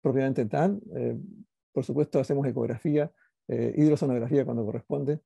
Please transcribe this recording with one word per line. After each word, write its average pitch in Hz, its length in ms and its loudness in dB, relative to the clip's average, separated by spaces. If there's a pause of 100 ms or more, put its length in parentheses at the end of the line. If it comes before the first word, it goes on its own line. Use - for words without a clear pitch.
propiamente 135 440 2
tal, 175 340 0 (160)
eh, 120 200 -4 (560)
por 135 120 -2
supuesto 147 340 0
hacemos 139 300 0
ecografía, 123 640 -2 (340)
eh, 117 300 -2
hidrosonografía 139 680 2
cuando 117 200 -2
corresponde 139 600 -4